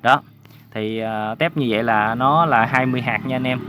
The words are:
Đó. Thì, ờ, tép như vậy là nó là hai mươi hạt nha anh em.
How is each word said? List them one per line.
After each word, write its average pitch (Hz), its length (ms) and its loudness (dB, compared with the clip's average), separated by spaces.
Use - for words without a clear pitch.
Đó. 131 200 2
Thì, 110 260 -4
ờ, 110 400 -4
tép 165 180 -2
như 135 120 -2
vậy 110 140 0
là 113 320 2
nó 143 300 2
là 117 200 4
hai 131 200 0
mươi 127 160 -2
hạt 117 240 -2
nha 131 100 -4
anh 127 120 -2
em. 127 220 -2